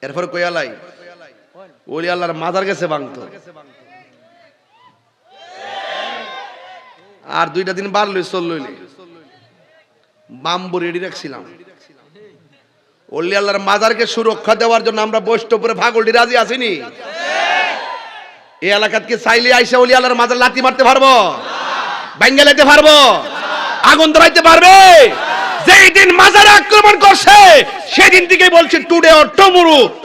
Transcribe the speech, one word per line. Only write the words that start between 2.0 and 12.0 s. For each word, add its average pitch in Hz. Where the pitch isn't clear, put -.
আল্লাহর 175
মাজার 170
গেছে 185
ভাঙতো। 135
আর 156
দুইটা 180
দিন 196
বার 202
লই, 185
চল 175
লইলে। 151
বাম্বু 175
রেডি 170
রাখছিলাম। 151